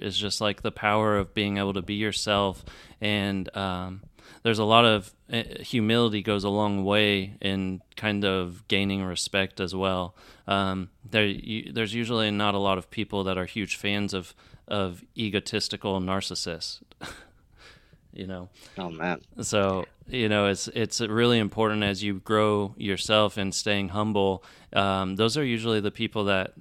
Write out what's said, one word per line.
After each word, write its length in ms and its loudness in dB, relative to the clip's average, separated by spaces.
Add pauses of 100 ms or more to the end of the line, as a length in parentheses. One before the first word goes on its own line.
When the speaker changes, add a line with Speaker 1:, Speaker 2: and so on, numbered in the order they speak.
Speaker 1:
is 180 -4
just, 220 -4
like, 220 -2
the 100 -4
power 440 2
of 160 0
being 260 0
able 160 0
to 80 -2
be 120 -4
yourself. 720 0 (360)
And, 560 0
um, 460 -6 (400)
there's 160 2
a 60 4
lot 200 8
of, 280 4 (200)
uh, 100 -2 (180)
humility 640 2
goes 220 0
a 40 2
long 360 0
way 560 2
in 400 -2 (160)
kind 280 -2
of 440 -2
gaining 340 0
respect 580 -2
as 140 -4
well. 400 -2 (320)
Um, 440 0 (180)
there, 180 2
you, 460 -6
there's 220 -2
usually 360 0
not 240 0
a 40 0
lot 200 2
of 120 -10
people 340 -4
that 140 -2
are 80 -4
huge 300 -6
fans 380 -2
of, 200 -8 (340)
of 360 -4 (120)
egotistical 840 -2
narcissists, 800 -4 (200)
<laughs> 1120 -20
you 140 -12
know? 220 -10 (300)
Speaker 2:
Oh, 120 -6
man. 300 -4 (220)
Speaker 1:
So, 440 0 (220)
you 200 0
know, 180 4
it's, 220 0
it's 320 -2
really 400 4
important 420 2
as 200 0
you 180 -2
grow 560 2
yourself 600 2
and 160 -2
staying 360 -2
humble. 560 0 (280)
Um, 440 0
those 200 2
are 80 0
usually 360 0
the 100 -2
people 340 -4
that 360 0